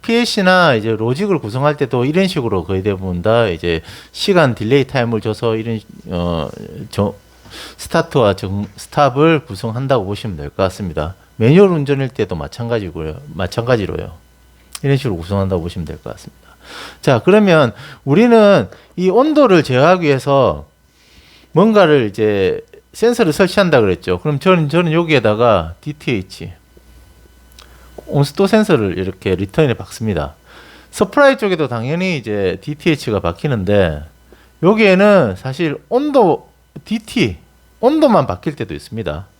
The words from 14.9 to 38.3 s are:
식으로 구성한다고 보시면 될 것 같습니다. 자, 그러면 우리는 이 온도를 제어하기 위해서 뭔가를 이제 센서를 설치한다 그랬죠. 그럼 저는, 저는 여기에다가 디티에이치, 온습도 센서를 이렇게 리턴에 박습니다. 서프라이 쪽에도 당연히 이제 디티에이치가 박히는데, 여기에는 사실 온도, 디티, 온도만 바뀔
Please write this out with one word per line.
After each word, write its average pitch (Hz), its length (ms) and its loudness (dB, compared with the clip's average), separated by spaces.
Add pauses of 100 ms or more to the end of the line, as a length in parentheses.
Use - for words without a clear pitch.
식으로 127 220 -4
구성한다고 92 440 -2
보시면 85 240 -8
될 76 160 -12
것 58 120 -14
같습니다. - 420 -20 (460)
자, 123 240 2
그러면 175 480 4 (320)
우리는 202 640 4 (260)
이 185 140 0
온도를 247 540 4
제어하기 160 420 2
위해서 131 600 0 (840)
뭔가를 165 560 4
이제 101 540 0 (320)
센서를 226 400 0
설치한다 180 480 2
그랬죠. 92 380 0
그럼 147 200 -4
저는, 170 300 2
저는 165 220 0
여기에다가 113 880 2
디티에이치, 98 720 -8 (1500)
온습도 147 400 -2
센서를 131 500 2
이렇게 95 380 -4
리턴에 107 400 -2
박습니다. 92 600 -6 (560)
서프라이 269 460 2
쪽에도 180 300 -2
당연히 151 500 -4
이제 101 440 -2
디티에이치가 143 580 -2
박히는데, 90 840 0 (600)
여기에는 196 720 4
사실 143 400 -6 (100)
온도, 254 640 0 (340)
디티, 208 540 -4 (420)
온도만 254 460 4
바뀔 123 300 -8